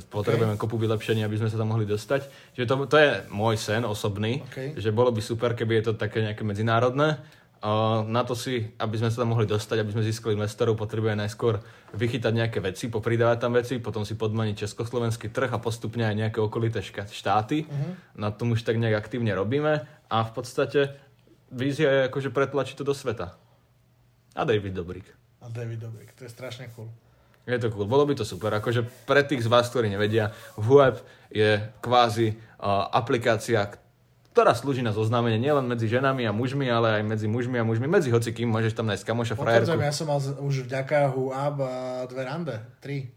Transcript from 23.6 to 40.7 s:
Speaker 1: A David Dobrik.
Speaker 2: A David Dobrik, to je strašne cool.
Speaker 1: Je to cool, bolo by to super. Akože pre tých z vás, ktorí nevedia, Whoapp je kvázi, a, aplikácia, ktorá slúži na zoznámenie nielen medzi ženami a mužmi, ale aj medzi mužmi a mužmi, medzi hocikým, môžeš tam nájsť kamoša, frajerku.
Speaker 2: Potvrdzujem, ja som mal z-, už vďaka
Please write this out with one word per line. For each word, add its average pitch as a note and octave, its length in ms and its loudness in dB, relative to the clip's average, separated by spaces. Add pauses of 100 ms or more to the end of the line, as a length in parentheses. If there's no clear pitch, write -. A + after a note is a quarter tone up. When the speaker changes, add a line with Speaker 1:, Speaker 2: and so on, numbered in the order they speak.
Speaker 1:
A - 120 -6
David G2+ 320 0
Dobrik. F2+ 340 -10 (320)
Speaker 2:
A A#2+ 80 -18
David A2+ 320 -8
Dobrik, A2+ 320 -16
to - 100 -20
je A#2+ 60 -16
strašne A#2+ 420 -14
cool. A2+ 220 -16 (500)
Speaker 1:
Je B2 160 0
to A#2 100 0
cool, G2+ 140 -4
bolo C3+ 200 4
by D3 100 2
to A2+ 100 -2
super. G2+ 300 -4
Akože A#2 340 0 (160)
pre C#3 160 4
tých C#3+ 240 2
z A2+ 40 -2
vás, A#2+ 200 6
ktorí A#2 200 0
nevedia, G#2 440 2 (260)
Whoapp B2+ 420 6 (280)
je G#2+ 320 4 (180)
kvázi, A#2 640 2 (160)
a, G2+ 340 0
aplikácia, A#2 760 2 (640)
ktorá G#3 240 6
slúži C#3 240 -2
na A2 160 0
zoznámenie A2+ 420 2
nielen C3+ 300 2
medzi A#2 180 -2
ženami C3 380 0
a A2 80 0
mužmi, C3+ 340 -2
ale A#2 300 2
aj G#2+ 80 0
medzi G#2+ 240 -2
mužmi A#2+ 320 -2
a A2+ 80 0
mužmi, A2+ 160 0
medzi D3 320 2
hocikým, A#2 320 0
môžeš A2+ 240 2
tam A2+ 160 -4
nájsť G2+ 160 -2
kamoša, A2+ 320 -2
frajerku. A2+ 320 4
Speaker 2:
Potvrdzujem, D#3 160 2
ja D3 80 0
som D#3 160 -4
mal C#3+ 100 0
z-, C3+ 220 -4
už C#3 240 -2
vďaka C3+ 480 0